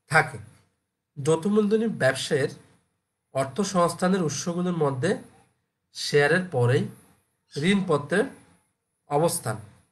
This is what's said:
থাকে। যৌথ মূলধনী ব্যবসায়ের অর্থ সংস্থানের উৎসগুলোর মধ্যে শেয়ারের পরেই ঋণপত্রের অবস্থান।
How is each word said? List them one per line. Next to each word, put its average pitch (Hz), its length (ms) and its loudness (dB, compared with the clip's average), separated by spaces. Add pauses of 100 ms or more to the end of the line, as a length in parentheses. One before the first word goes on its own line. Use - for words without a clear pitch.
থাকে। 151 300 0 (840)
যৌথ 160 240 0
মূলধনী 214 420 2
ব্যবসায়ের 135 600 0 (840)
অর্থ 135 280 -4
সংস্থানের 185 640 2
উৎসগুলোর 175 540 -2
মধ্যে 147 420 0 (760)
শেয়ারের 147 600 2
পরেই 135 360 2 (680)
ঋণপত্রের 180 680 0 (840)
অবস্থান। 143 480 -2 (360)